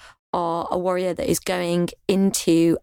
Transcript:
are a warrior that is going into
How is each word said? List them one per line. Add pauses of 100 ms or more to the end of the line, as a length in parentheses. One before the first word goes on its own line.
(320)
are
a
warrior
that
is
going (180)
into